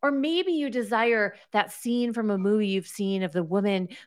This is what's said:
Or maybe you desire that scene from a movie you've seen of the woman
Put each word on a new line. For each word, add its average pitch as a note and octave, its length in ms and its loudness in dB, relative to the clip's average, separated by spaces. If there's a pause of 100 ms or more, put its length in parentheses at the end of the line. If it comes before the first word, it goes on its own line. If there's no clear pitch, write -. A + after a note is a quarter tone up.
Or C#4+ 80 2
maybe E4 400 0
you D4 180 0
desire A3 680 0 (160)
that G#3 200 0
scene A#3+ 420 -2
from A3 180 -2
a G3+ 60 0
movie G#3 300 2
you've F#3+ 200 -2
seen G3 360 -2
of E3 100 -4
the F3 100 0
woman F#3+ 440 0 (200)